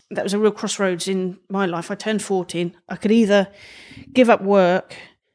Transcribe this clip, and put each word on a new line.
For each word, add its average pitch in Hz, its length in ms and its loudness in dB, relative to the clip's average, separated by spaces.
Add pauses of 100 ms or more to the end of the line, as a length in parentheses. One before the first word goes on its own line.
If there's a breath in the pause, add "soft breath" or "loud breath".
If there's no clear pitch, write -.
(120)
that 208 120 -6
was 196 100 -4
a 208 60 -2
real 214 120 2
crossroads 196 560 -4
in 185 300 -4 (120)
my 196 160 -2
life. 170 260 -6
I 202 40 -6
turned 214 260 -4
forty, 180 400 -4
and 175 100 -4 (160)
I 185 80 -10
could 202 160 -2
either 202 360 4 (680 loud breath)
give 254 160 4
up 220 120 4
work 190 540 2 (400 loud breath)